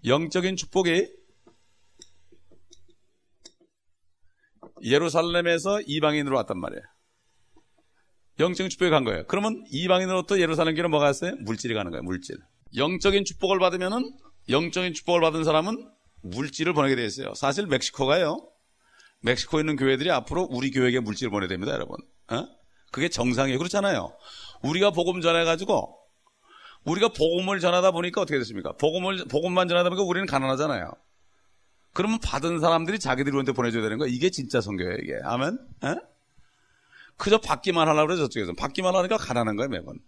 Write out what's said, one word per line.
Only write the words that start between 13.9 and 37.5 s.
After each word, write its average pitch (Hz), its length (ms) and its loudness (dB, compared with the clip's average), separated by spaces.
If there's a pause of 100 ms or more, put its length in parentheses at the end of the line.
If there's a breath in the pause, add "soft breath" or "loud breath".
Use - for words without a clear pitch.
영적인 165 460 0
축복을 175 260 2
받은 160 220 2
사람은 165 480 0 (320)
물질을 143 520 -4
보내게 139 200 4
돼 120 100 -2
있어요. 104 300 -8
사실 143 320 -2
멕시코가요, 147 840 0 (720 soft breath)
멕시코에 127 420 0
있는 156 120 0
교회들이 135 380 2
앞으로 151 380 -2
우리 127 200 -2
교회에게 127 300 2
물질을 113 300 -4
보내야 98 180 -2
됩니다, 92 240 -4
여러분. - 240 -6 (320)
어? 117 180 -2 (460)
그게 156 160 -2
정상이에요. 127 500 0
그렇잖아요. 175 580 -2 (460 loud breath)
우리가 185 300 2
복음 175 280 0
전해가지고, 165 800 2 (840 loud breath)
우리가 196 240 2
복음을 185 500 0
전하다 180 320 4
보니까 175 300 -2
어떻게 147 180 0
됐습니까? 104 380 -6
복음을, 180 480 0
복음만 180 420 0
전하다 175 220 2
보니까 185 160 0
우리는 185 220 -2
가난하잖아요. 135 680 -2 (1040)
그러면 220 260 0
받은 165 400 -2
사람들이 165 400 2
자기들이 135 320 0
우리한테 135 200 0
보내줘야 117 300 0
되는 107 160 -2
거예요. 135 160 -2
이게 151 160 2
진짜 131 300 -2
선교예요, 92 420 -4
이게. - 220 -6
아멘? 131 340 -2 (260)
에? 139 100 -2 (1200 soft breath)
그저 208 220 4
받기만 170 500 2